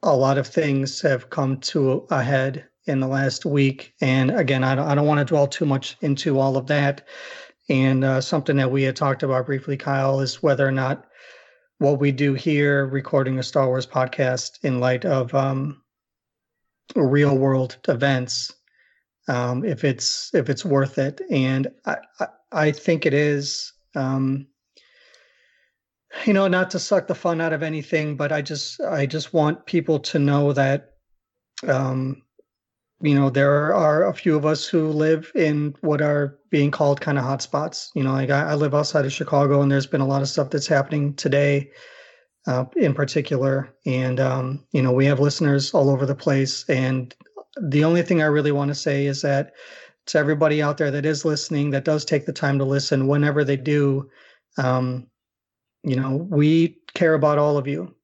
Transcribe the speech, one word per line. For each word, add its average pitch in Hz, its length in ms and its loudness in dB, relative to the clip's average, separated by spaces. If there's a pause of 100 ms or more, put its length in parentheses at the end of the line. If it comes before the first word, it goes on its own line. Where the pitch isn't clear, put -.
a 156 120 4
lot 135 220 2
of 135 80 -2
things 135 560 -2
have 135 300 -2
come 135 280 -2
to 135 520 -2
a 135 100 0
head 135 420 -2 (220)
in 135 140 -2
the 131 80 -2
last 135 360 -2
week. 139 580 0
And 131 280 2
again, 143 340 0
I 131 120 2
don't, 143 120 -2
I 143 60 2
don't 147 140 2
wanna 147 180 2
dwell 143 220 2
too - 180 -4
much 135 360 -2
into 139 360 0
all 135 200 2
of 131 100 -4
that. 143 400 0 (640)
And, 135 340 2
uh, 131 180 2
something 147 360 -2
that 131 120 2
we 139 140 0
had 131 120 -2
talked 135 280 -2
about 131 240 -2
briefly, 139 300 -4
Kyle, 135 420 -2
is - 240 -6
whether 139 240 4
or 135 40 2
not 135 360 -4 (720)
what 139 200 4
we 143 120 2
do 139 240 0
here, 143 500 2
recording 135 540 -2
a 127 40 -4
Star 135 220 0
Wars 127 220 0
podcast 127 760 -2
in 127 180 -2
light 127 260 0
of, 127 280 0
um, 135 480 -2 (1120)
real 143 400 4
world 131 420 0 (100)
events, 131 680 -2 (760)
um, 123 380 -2
if 156 180 -4
it's, - 520 -4
if 143 160 0
it's 135 120 -4
worth 139 360 0
it. 139 200 -2 (120)
And 135 360 0 (200)
I, - 100 -4 (220)
I, - 80 -4 (240)
I 151 200 2
think 156 360 0
it 143 80 2
is. 143 580 -2 (220)
Um, 135 500 -2 (1800)
you 226 60 2
know, 196 160 4
not 185 240 0
to 180 80 -4
suck - 280 0
the 185 60 -2
fun 170 280 -2
out 165 100 -2
of 147 100 -4
anything, 156 540 -4
but 147 160 -4
I 151 100 -2
just, - 380 -10
I 147 260 -2
just 151 280 -6
want 151 320 0
people 156 340 0
to - 180 -4
know 143 360 2
that, 139 400 0 (720)
um, 131 540 -2 (800)
you 147 120 2
know, 139 160 4
there 143 440 2
are 165 340 4
a 175 60 0
few 156 240 0
of 147 80 0
us 151 200 0
who 160 220 0
live 156 480 0
in 147 460 0
what 151 200 0
are 147 380 0 (120)
being 143 200 2
called 143 300 2
kinda 143 200 -2
hotspots. 139 760 -6
You 139 80 0
know, 131 100 0
like, 135 160 -2
I, 147 220 0
I - 20 0
live 147 200 0
outside 147 300 0
of 135 80 -2
Chicago, 143 500 2
and 139 80 4
there's 139 180 2
been 147 120 -2
a 135 80 0
lot 139 140 0
of 139 80 -4
stuff 139 220 -2
that's 143 160 -4
happening 143 480 0
today, 139 540 0 (760)
uh, 127 160 0 (140)
in 175 160 2
particular. 139 840 -2 (100)
And, 127 360 -2
um, 131 500 -2
you 143 100 2
know, 127 120 2
we 135 140 4
have 139 120 4
listeners 139 540 0
all 139 160 4
over 139 160 0
the 139 100 -2
place. 135 540 -2
And 131 440 -2 (480)
the 147 220 2
only 170 200 2
thing 170 180 2
I 156 60 2
really 147 260 2
wanna 143 220 -2
say 139 300 -2
is 139 180 -4
that 139 280 0 (540)
to - 120 -2
everybody 151 440 2
out 147 160 -2
there 147 140 0
that 143 140 -4
is 151 200 -2
listening, 147 460 -2
that 139 120 -2
does 151 220 0
take 147 200 -2
the 160 60 -6
time 139 280 0
to 139 60 0
listen, 135 420 0
whenever 147 360 2
they 139 140 0
do, 139 520 0 (480)
um, 127 500 -2 (800)
you 131 80 0
know, 131 200 -2 (160)
we 160 480 2 (160)
care 165 180 4
about 147 240 2
all 147 220 2
of 135 80 -6
you 160 260 -6 (100)